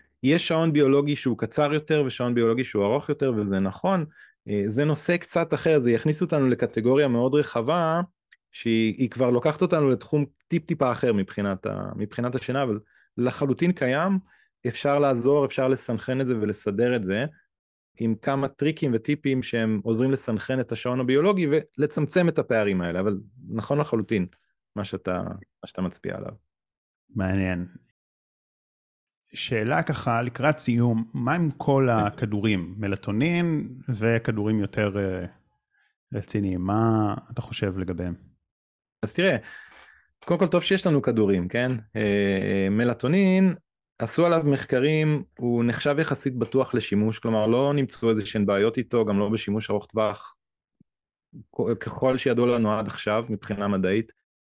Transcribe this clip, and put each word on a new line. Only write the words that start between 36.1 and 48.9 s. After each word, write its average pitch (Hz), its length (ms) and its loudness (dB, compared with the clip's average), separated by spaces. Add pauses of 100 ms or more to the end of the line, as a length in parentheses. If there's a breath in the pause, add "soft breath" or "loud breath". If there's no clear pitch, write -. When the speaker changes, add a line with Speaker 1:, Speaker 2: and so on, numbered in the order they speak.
Speaker 2:
רציניים, 98 480 -4
מה 107 540 0 (180)
אתה - 80 -6
חושב 95 360 -6
לגביהם? 87 360 -6 (920)
Speaker 1:
אז - 100 -8
תראה, 175 240 2 (880 loud breath)
קודם 175 140 0
כל 185 80 4
טוב 170 160 2
שיש 190 240 0
לנו 143 140 4
כדורים, 98 460 2
כן? 123 240 0 (240)
אה, 101 760 2
מלטונין, 175 840 2 (440)
עשו 139 260 2
עליו 165 200 4
מחקרים, 147 800 2 (140)
הוא 120 260 0
נחשב 123 360 0
יחסית 139 360 -2
בטוח 123 380 0
לשימוש, 107 460 0
כלומר 110 280 0
לא 135 260 2
נמצאו 131 360 -2
איזה 107 160 0
שהן 104 200 0
בעיות 101 320 2
איתו, 117 280 0